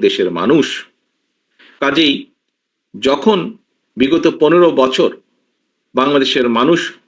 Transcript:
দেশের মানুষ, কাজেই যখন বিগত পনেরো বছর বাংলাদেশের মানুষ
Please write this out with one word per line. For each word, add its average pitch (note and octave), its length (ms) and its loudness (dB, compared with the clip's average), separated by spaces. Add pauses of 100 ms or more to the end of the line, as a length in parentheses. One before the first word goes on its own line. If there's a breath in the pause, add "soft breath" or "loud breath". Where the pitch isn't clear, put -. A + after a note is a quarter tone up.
দেশের G2 300 0
মানুষ, G#2+ 360 2 (1120 soft breath)
কাজেই C#3+ 340 0 (840)
যখন C#3 380 0 (580)
বিগত C#3+ 280 0 (160)
পনেরো E3 300 4
বছর C3 400 0 (840)
বাংলাদেশের C3 540 0
মানুষ C3+ 320 0 (280)